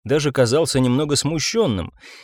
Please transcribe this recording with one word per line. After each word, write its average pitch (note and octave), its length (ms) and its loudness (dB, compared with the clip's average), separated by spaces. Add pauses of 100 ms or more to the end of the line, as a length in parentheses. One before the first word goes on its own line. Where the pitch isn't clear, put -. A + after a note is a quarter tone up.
даже C#3+ 260 0
казался C3+ 480 2
немного C3 380 0
смущённым. D3 760 -2 (320)